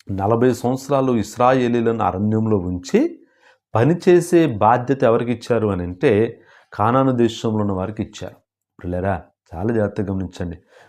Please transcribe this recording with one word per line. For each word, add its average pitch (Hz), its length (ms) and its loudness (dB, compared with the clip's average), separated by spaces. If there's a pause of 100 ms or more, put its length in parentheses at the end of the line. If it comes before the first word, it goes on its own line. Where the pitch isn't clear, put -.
నలభై 113 420 0
సంవత్సరాలు 131 600 -2
ఇస్రాయేలీలను 120 920 0
అరణ్యంలో 107 540 0
ఉంచి 90 640 -2 (540)
పనిచేసే 170 720 4
బాధ్యత 123 580 2
ఎవరికి 120 280 2
ఇచ్చారు 110 360 -2
అని 90 140 -2
అంటే, 107 580 0 (320)
కానాను 127 400 2
దేశంలో 113 440 0
ఉన్న 101 160 0
వారికి 95 300 -6
ఇచ్చారు. - 320 -12 (460)
ప్రియులారా, 90 420 -4 (320)
చాలా 98 180 -4
జాగ్రత్తగా 101 420 -2
గమనించండి. 87 440 -8 (300)